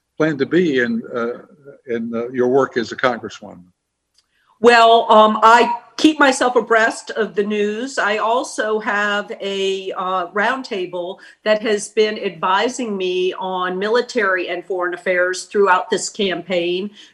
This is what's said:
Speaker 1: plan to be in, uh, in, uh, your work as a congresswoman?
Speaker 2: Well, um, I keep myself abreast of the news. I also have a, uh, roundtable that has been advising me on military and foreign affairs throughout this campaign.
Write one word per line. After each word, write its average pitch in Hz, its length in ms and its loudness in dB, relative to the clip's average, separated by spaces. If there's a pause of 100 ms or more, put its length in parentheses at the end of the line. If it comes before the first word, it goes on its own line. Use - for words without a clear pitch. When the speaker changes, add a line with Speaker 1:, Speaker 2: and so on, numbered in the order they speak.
(160)
Speaker 1:
plan 151 220 -2
to 135 80 0
be 156 320 2
in, 117 240 0 (100)
uh, 120 340 -6 (400)
in, 117 280 -6
uh, 117 140 -6
your 123 200 0
work 131 280 2
as 113 160 -4
a 110 40 -12
congresswoman? 104 680 -4 (960)
Speaker 2:
Well, 226 500 6
um, 214 320 6
I 233 380 6 (160)
keep 311 240 2
myself 262 340 2
abreast 226 560 0
of 214 240 -4
the 208 80 0
news. 208 560 -4
I 208 200 -2
also 220 600 -2
have 208 640 -4
a, 196 520 -4
uh, 185 360 -4
roundtable 196 880 -4 (240)
that 214 200 0
has 208 260 -2
been 214 280 0
advising 202 800 -2
me 185 380 -2
on 185 420 -4
military 202 720 -2
and 175 140 -8
foreign 175 300 -4
affairs 180 520 -2
throughout 190 440 2
this 190 180 -2
campaign. 180 840 -4 (240)